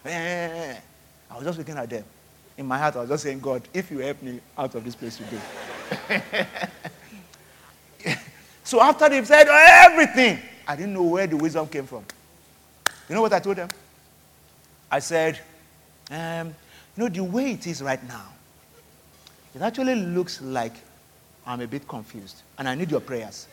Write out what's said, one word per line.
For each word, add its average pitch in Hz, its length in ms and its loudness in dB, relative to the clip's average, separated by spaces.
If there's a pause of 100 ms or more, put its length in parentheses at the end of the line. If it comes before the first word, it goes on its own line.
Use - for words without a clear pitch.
Eh, 139 60 -12
eh, - 20 -8
eh, 170 600 -8
eh. 113 40 -14 (540)
I 123 60 -18
was 131 80 -14
just 165 140 -6
looking 147 200 -12
at 120 100 -10
them. 113 160 -10 (540)
In 139 80 -10
my 131 100 -2
heart, 147 200 -2
I 120 40 -6
was 120 80 -8
just 143 140 -4
saying, 135 180 -8
"God, 127 220 -6 (100)
if 180 180 -8
you 139 100 -10
help 147 200 -8
me 123 200 -14 (180)
out 135 160 -8
of 113 100 -10
this 120 100 -12
place 117 220 -14
today." 104 240 -12 (1120)
<laughs> - 60 -14 (2000)
So 247 180 -2
after 294 280 6
they've 269 180 0
said 294 220 10
everything, 311 920 10 (300)
I 147 80 -6
didn't 196 160 -8
know 185 120 0
where 180 220 0
the 160 100 -4
wisdom 156 300 -2
came 139 200 -10
from. 113 180 -16 (1040)
You 156 60 -8
know 220 80 0
what 214 100 2
I 185 80 2
told 196 160 -4
them? 180 140 -10 (1200)
I 165 80 -2
said, 160 420 -2 (720)
um, 165 440 -10 (420)
"You 214 80 -4
know, 247 40 -4
the 190 160 -6
way 240 280 -4
it - 140 -12
is 160 140 -10
right 135 260 -6
now, 113 200 -16 (1300)
it 135 80 -10
actually 254 320 -2
looks 180 460 -4
like 123 340 -8 (720)
I'm 123 140 -10
a 120 60 -8
bit 143 220 -12
confused, 107 540 -18 (160)
and 135 100 -8
I 127 60 -4
need 160 160 -6
your 139 100 -2
prayers." 113 520 -12